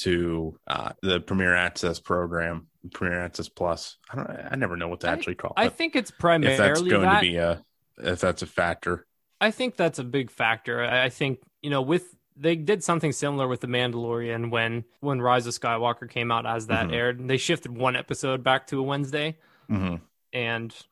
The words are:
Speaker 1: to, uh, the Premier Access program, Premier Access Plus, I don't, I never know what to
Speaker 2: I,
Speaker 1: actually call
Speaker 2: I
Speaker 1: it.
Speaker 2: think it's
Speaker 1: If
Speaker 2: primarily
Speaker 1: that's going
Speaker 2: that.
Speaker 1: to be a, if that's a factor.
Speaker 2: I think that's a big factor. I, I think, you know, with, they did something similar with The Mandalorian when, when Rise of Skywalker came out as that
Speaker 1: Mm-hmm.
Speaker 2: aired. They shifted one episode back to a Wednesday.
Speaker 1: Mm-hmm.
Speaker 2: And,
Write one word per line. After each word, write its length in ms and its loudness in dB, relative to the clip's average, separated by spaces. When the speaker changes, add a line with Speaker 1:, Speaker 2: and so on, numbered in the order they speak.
Speaker 1:
to, 540 0
uh, 240 -4
the 180 2
Premier 360 2
Access 440 0
program, 680 -2
Premier 300 -2
Access 260 -8
Plus, 500 -4
I 60 -12
don't, 120 -8
I 260 -8
never 200 -2
know 140 -4
what 120 -8
to 80 -2
Speaker 2:
I, 40 2
Speaker 1:
actually 220 -4
call 200 -8
Speaker 2:
I 120 4
Speaker 1:
it. 60 -2
Speaker 2:
think 220 -4
it's 160 0
Speaker 1:
If 60 -20
Speaker 2:
primarily 400 4
Speaker 1:
that's 240 6
going 220 4
Speaker 2:
that. 180 6
Speaker 1:
to 40 4
be 120 2
a, 260 0
if 200 -2
that's 220 0
a 60 -6
factor. 580 -2
Speaker 2:
I 120 4
think 260 -4
that's 220 0
a 40 -6
big 280 -4
factor. 520 0
I, 220 2
I 40 0
think, 300 -4
you 80 -6
know, 140 2
with, 320 -2
they 200 0
did 280 0
something 280 0
similar 360 -2
with 140 -2
The 60 -6
Mandalorian 800 -2
when, 340 0
when 220 -2
Rise 240 4
of 80 -4
Skywalker 560 -2
came 220 -2
out 160 0
as 200 -4
that 200 0
Speaker 1:
Mm-hmm. 80 -4
Speaker 2:
aired. 320 -2
They 100 2
shifted 400 -2
one 180 0
episode 480 -4
back 240 4
to 120 -2
a 40 0
Wednesday. 540 -2
Speaker 1:
Mm-hmm. 260 0
Speaker 2:
And, 420 -4